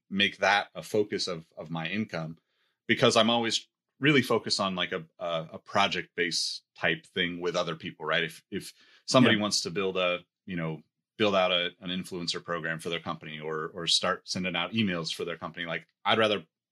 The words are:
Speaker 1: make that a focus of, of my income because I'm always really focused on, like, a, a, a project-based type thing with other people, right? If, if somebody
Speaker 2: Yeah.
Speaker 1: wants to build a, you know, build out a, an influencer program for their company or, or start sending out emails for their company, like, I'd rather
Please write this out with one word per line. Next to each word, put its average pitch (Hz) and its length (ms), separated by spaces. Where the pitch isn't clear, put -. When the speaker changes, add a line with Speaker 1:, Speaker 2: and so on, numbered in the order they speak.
Speaker 1:
make 95 300
that 98 340
a 87 80
focus 104 460
of, 82 180
of 80 120
my 80 180
income 82 500
because 117 280
I'm 113 140
always 117 380
really 139 240
focused 113 360
on, 98 160
like, 87 180
a, 85 100
a, 85 340
a 95 60
project-based 87 1040
type 82 280
thing 87 320
with 85 160
other 85 200
people, 80 300
right? 80 180
If, 80 260
if 95 240
somebody 117 300
Speaker 2:
Yeah. 104 60
Speaker 1:
wants 104 200
to 98 80
build 95 280
a, 90 220
you 95 80
know, 80 260
build 104 180
out 92 160
a, 87 200
an 92 80
influencer 90 540
program 82 360
for 87 100
their 85 100
company 78 400
or, 78 360
or 85 100
start 90 400
sending 90 300
out 87 180
emails 90 400
for 92 120
their 85 120
company, 85 300
like, 82 180
I'd 107 120
rather 104 260